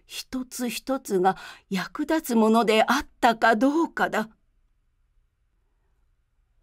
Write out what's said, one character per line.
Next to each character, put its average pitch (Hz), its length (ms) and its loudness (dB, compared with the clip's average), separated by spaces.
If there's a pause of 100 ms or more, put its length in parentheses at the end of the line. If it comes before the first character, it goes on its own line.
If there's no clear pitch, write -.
一 - 380 -10
つ 247 240 -8
一 262 320 -6
つ 202 180 -2
が 185 180 2 (320)
役 190 340 -6
立 320 200 -2
つ 240 120 -4
も 220 160 4
の 226 140 4
で 214 200 2
あ 247 160 0
っ - 60 -8 (140)
た 226 160 2
か 226 200 2
ど 285 280 2
う - 80 -4
か 185 180 -2
だ。 214 200 -4 (2250)